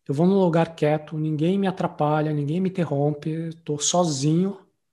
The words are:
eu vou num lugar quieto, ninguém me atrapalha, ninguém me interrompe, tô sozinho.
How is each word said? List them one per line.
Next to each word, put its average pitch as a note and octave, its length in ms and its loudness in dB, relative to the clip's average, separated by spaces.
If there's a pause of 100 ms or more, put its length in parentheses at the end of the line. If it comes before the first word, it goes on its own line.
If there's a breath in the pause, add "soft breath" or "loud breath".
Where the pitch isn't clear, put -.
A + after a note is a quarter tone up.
eu C#3+ 60 -2
vou D3+ 100 4
num F#3+ 140 4
lugar E3 380 2
quieto, D3+ 420 0
ninguém D#3 400 0
me G3 80 0
atrapalha, D#3 640 0
ninguém D3 280 -2
me F#3+ 80 0
interrompe, D#3 800 -2 (140)
tô D3 120 -4
sozinho. E3 800 0 (360)